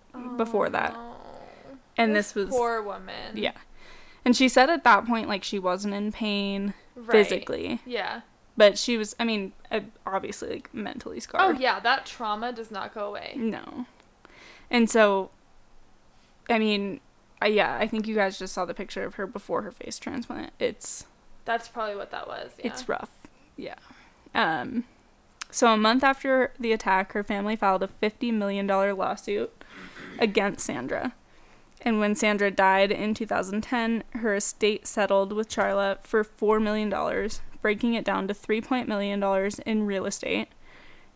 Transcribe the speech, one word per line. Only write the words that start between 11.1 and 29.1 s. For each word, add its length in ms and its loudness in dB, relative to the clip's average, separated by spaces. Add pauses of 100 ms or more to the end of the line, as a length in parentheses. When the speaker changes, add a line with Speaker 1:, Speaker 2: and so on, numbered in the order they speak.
Speaker 1:
Oh, 40 -8
Speaker 2:
scarred. 400 2
Speaker 1:
yeah, 200 2
that 240 2
trauma 480 -6
does 180 -12
not 220 -10
go 140 -8
away. 300 -10
Speaker 2:
No. 500 -6 (840)
And 200 4
so, 400 4 (1200)
I 80 4
mean, 420 0 (400)
I, 60 2
yeah, 340 4
I 60 2
think 200 -2
you 80 -4
guys 240 0
just 140 -8
saw 140 -4
the 80 -8
picture 300 -8
of 100 -10
her 120 -6
before 360 -4
her 100 -10
face 260 -12
transplant. 600 -8
It's 480 -4 (400)
Speaker 1:
That's 220 -4
probably 280 -6
what 140 -10
that 180 -10
was, 300 -12
yeah. 80 -8
Speaker 2:
it's 220 -6
rough. 220 -6 (460)
Yeah. 200 -12 (580)
Um, 500 0 (680)
so 220 6
a 40 6
month 280 4
after 540 2
the 140 0
attack, 400 0
her 120 -4
family 320 -2
filed 260 2
a 60 -4
fifty 420 -2
million 360 0
dollar 280 2
lawsuit 560 -4 (680)